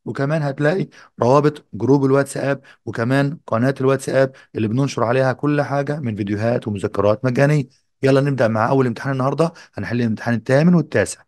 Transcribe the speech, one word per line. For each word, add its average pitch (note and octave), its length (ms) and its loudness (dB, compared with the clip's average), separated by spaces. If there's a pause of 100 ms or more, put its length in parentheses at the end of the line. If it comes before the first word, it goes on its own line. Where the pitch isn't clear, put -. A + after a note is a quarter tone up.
وكمان C#3 380 -4
هتلاقي D3 460 -2 (340)
روابط C#3+ 420 4 (100)
جروب C3 300 2
الواتساب C3+ 560 0 (260)
وكمان C3+ 600 -2
قناة B2 340 0
الواتساب C3+ 520 0 (240)
اللي A2 120 -2
بننشر B2+ 360 0
عليها C3 280 2
كل D3 300 -2
حاجة C#3 380 -4
من A2+ 160 -6
فيديوهات G#2+ 520 -2
ومذكرات G2+ 560 -2
مجانية. C#3 400 2 (380)
يلا C3+ 180 4
نبدأ C3+ 280 0
مع A2 200 0
أول C3+ 180 2
امتحان B2 260 -6
النهاردة، C#3 400 -2 (220)
هنحل G#2+ 260 -6
الامتحان A#2 340 -2
الثامن C#3+ 400 2
والتاسع. C3+ 540 0